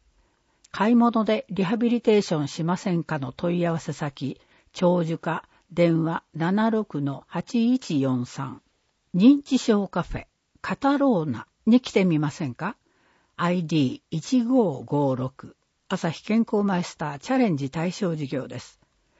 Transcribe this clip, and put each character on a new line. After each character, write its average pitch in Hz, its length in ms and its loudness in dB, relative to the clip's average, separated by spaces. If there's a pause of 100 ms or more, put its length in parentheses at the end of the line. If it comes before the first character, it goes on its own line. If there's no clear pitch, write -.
(720)
買 220 220 2
い - 20 6
物 233 280 4
で 214 280 0
リ 196 120 -2
ハ 202 140 -2
ビ 233 140 2
リ 240 100 0
テ 214 180 4
ー - 20 2
シ - 120 -2
ョ 151 60 0
ン 143 80 -2
し - 160 -6
ま 170 120 0
せ 180 200 -4
ん 165 80 -2
か 156 160 -6
の - 120 -8
問 175 280 -4
い 170 60 0
合 165 80 0
わ 160 60 -4
せ 156 140 -8
先、 - 480 -8 (320)
長 180 300 2
寿 160 160 -4
課、 - 280 -6 (240)
電 165 320 4
話 160 200 -4 (100)
七 190 380 0
六 214 300 -4
の 139 260 -4
八 233 460 0
一 165 280 -2
四 127 240 0
三。 - 380 -12 (520)
認 269 280 8
知 254 160 0
症 202 280 2
カ 180 140 -4
フ - 140 -8
ェ、 - 100 -10 (360)
カ 190 140 -4
タ 277 220 2
ロ 254 240 4
ー 156 80 -2
ナ 113 160 -6 (220)
に 240 140 6
来 - 100 -14
て 202 120 4
み 170 140 4
ま 147 140 0
せ 151 160 -6
ん 120 80 -8
か？ 185 220 -10 (580)
ア 170 160 -2
イ 180 160 -2
デ 170 80 -2
ィ 135 180 2
ー - 160 -14
一 233 320 0
五 220 420 2
五 139 320 0
六。 - 400 -10 (320)
朝 180 220 -4
日 - 140 -10
健 220 280 0
康 208 120 0
マ 196 160 0
イ 175 40 -4
ス - 140 -10
タ 147 160 -6
ー 143 60 -12
チ - 120 -8
ャ 269 60 2
レ 247 100 4
ン 160 100 0
ジ 135 120 -4
対 165 220 -4
象 170 240 -4
事 151 100 -6
業 135 220 -6
で - 100 -12
す。 - 220 -18 (400)